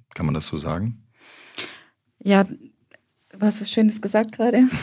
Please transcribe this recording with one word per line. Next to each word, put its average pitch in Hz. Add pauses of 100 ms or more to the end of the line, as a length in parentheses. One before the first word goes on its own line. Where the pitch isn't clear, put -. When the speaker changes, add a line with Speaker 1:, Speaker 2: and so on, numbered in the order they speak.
(140)
Speaker 1:
kann 80
man 71
das 76
so 80
sagen? 82 (1160)
Speaker 2:
Ja, 196
du -
hast 208
was -
Schönes 214
gesagt 220
gerade, 240 (160)